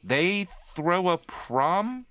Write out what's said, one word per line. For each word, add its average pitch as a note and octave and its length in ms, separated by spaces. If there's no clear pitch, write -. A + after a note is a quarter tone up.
They F3 440
throw F3 340
a E3 80
prom? F#3+ 920